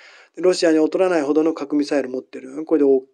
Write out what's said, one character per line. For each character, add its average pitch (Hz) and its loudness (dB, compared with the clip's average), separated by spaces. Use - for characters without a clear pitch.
ロ 180 2
シ 175 0
ア 160 4
に 160 4
劣 156 0
ら 185 2
な 180 0
い 151 0
ほ 143 0
ど 156 2
の 160 -2
核 - -6
ミ 147 0
サ 147 -2
イ 135 0
ル 123 -10
持 127 -8
っ - -8
て - -16
る。 131 -12
こ 160 0
れ 151 4
で 143 2
オ 135 6
ッ 131 -4